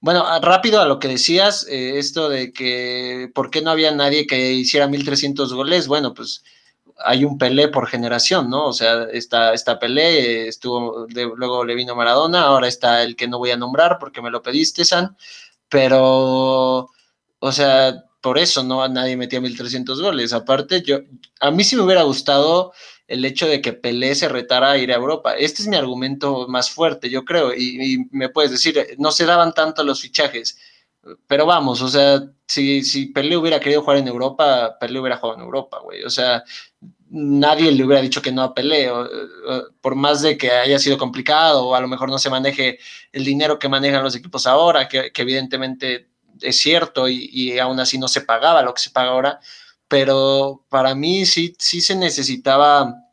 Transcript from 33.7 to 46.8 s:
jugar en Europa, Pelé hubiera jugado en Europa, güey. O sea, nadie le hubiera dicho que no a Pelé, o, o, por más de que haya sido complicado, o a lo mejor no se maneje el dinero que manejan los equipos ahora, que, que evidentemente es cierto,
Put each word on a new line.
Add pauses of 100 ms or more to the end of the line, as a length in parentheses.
jugar
en
Europa,
Pelé
hubiera
jugado
en
Europa,
güey.
O
sea, (680)
nadie
le
hubiera
dicho
que
no
a
Pelé,
o,
o, (180)
por
más
de
que
haya
sido
complicado,
o
a
lo
mejor
no
se
maneje (320)
el
dinero
que
manejan
los
equipos
ahora,
que,
que
evidentemente (320)
es
cierto,